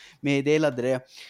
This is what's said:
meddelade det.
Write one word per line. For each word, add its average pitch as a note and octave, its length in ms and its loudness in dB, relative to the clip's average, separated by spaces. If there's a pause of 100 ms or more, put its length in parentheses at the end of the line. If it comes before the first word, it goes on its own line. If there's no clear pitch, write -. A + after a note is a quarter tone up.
(200)
meddelade C#3+ 640 0
det. B2+ 180 -2 (300)